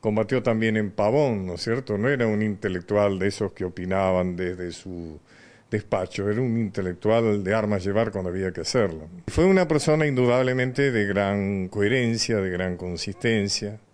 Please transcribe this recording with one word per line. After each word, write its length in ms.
Combatió 400
también 360
en 120
Pavón, 560
¿no 80
es 80
cierto? 340
No 140
era 160
un 160
intelectual 760
de 80
esos 240
que 140
opinaban 720
desde 360
su 480
despacho, 580
era 140
un 160
intelectual 880
de 100
armas 320
llevar 240
cuando 220
había 200
que 100
hacerlo. 460
Fue 180
una 220
persona 400
indudablemente 840
de 160
gran 600
coherencia, 720
de 120
gran 280
consistencia 1040